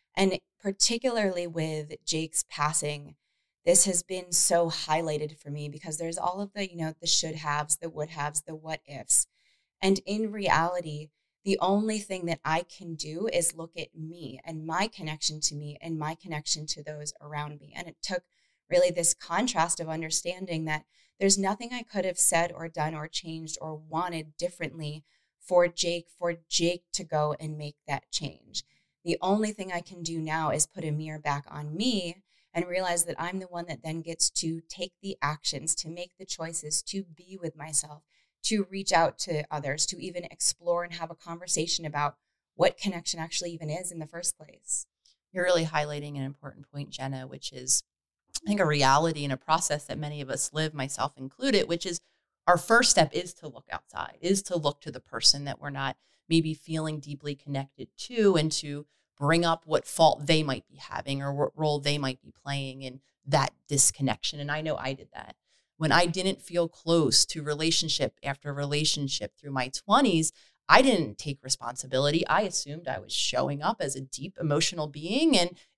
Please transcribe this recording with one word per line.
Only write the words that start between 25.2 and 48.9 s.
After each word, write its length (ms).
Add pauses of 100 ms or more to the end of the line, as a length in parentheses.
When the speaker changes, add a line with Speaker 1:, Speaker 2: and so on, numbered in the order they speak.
Speaker 1:
for 260
Jake, 420 (100)
for 180 (120)
Jake 440
to 120
go 360
and 160
make 200 (120)
that 240
change. 500 (400)
The 200
only 300
thing 200
I 80
can 220
do 180
now 300
is 160
put 180
a 80
mirror 260
back 320
on 240
me 480 (300)
and 160
realize 380
that 120
I'm 200
the 80
one 200
that 160
then 200
gets 280
to 380
take 240 (100)
the 200
actions, 540
to 120
make 300
the 80
choices, 560
to 200
be 380
with 160
myself, 460 (400)
to 280
reach 220
out 260
to 320
others, 360
to 160
even 220
explore 600
and 100
have 160
a 40
conversation 680
about 320 (380)
what 240
connection 420
actually 300
even 180
is 220
in 80
the 80
first 320
place. 480 (460)
Speaker 2:
You're 120
really 220
highlighting 500
an 60
important 480
point, 200
Jenna, 360
which 260
is, 300 (600)
I 60
think, 120
a 60
reality 580